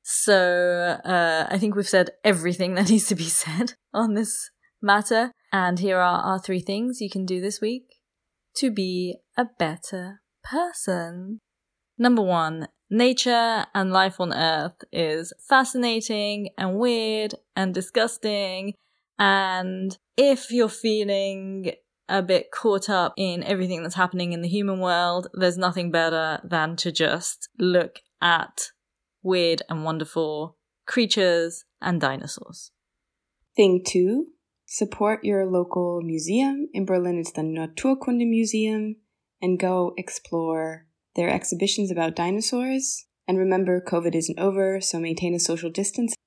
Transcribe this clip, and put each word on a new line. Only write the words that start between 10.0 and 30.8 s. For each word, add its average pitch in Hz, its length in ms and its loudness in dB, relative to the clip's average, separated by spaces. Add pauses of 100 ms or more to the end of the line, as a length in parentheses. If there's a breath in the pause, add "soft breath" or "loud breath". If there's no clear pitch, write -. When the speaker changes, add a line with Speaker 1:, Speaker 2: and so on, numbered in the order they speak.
Speaker 1:
person. 190 1000 -6 (560)
Number 240 240 4
one, 160 460 0 (220)
nature 233 840 2
and 190 180 0
life 185 280 2
on 175 140 -2
Earth 160 580 -2
is 165 420 -2 (140)
fascinating 226 1120 2
and 190 200 -2
weird 220 580 0 (200)
and 185 180 0
disgusting. 202 1000 -2 (440)
And 190 800 2 (200)
if 262 340 4
you're 233 180 2
feeling 196 1040 -2 (360)
a 190 140 2
bit 180 280 2
caught 202 380 0
up 180 260 2
in 175 280 -2
everything 185 400 -2
that's 180 120 -8
happening 180 380 0
in 170 80 -4
the 170 80 -4
human 196 300 0
world, 175 540 0
there's 180 240 0
nothing 180 340 -2
better 160 520 0
than 165 320 -2
to 170 160 -4
just - 580 -2 (100)
look 180 400 2 (220)
at - 500 0 (500)
weird 175 480 2
and 156 160 -4
wonderful 156 720 -4 (300)